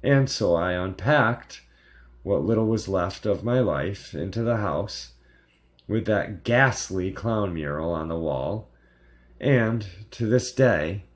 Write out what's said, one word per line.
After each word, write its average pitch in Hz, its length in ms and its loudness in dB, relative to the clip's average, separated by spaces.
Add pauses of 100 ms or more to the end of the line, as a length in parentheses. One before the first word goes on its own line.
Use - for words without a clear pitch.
and 135 280 4
so 90 240 2
I 87 180 0
unpacked 101 880 0 (600)
what 95 200 0
little 110 240 2
was 110 220 0
left 95 380 -2
of 98 180 -2
my 123 160 2
life 90 540 -2
into 92 280 -4
the 113 160 0
house, 98 540 -4 (760)
with 107 180 0
that 104 380 -2
ghastly 117 680 2
clown 104 420 -2
mural 78 400 -4
on 80 160 -4
the 82 100 -4
wall, 78 520 -4 (680)
and 117 460 2 (260)
to 117 140 -2
this 123 260 2
day 95 520 2 (100)